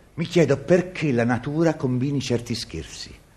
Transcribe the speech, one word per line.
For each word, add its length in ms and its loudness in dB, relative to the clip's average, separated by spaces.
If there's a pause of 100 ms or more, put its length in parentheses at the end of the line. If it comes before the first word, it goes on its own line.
(140)
mi 100 -4
chiedo 340 4
perché 540 2
la 120 2
natura 500 0
combini 460 -2
certi 360 -2
scherzi. 600 -12 (200)